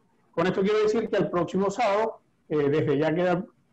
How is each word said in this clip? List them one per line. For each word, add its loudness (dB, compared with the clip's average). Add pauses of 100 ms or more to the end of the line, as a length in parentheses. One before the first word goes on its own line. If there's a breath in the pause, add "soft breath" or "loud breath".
(300)
Con 0
esto 0
quiero 2
decir 0
que -2
el 0
próximo -2
sábado, -2 (280)
eh, 0
desde 0
ya 0
queda 0 (280)